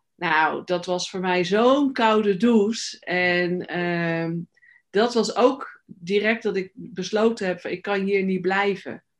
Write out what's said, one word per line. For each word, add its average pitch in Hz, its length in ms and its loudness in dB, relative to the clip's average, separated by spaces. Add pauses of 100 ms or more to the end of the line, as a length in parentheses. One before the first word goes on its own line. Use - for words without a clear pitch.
(140)
Nou, 156 500 0
dat 175 220 -2
was 180 240 -4
voor 190 100 -6
mij 180 240 0
zo'n 254 480 4
koude 220 440 2
douche. 226 640 2
En, 180 640 0
ehm, 170 720 -2 (540)
dat 233 240 2
was 220 220 0
ook - 500 0
direct 208 560 -2
dat 196 140 -2
ik 185 180 -6
besloten 208 720 -2
heb, 175 140 -2
van, - 100 -10
"Ik 180 120 -6
kan 202 180 -2
hier 196 220 0
niet 190 180 0
blijven." 190 640 -2 (160)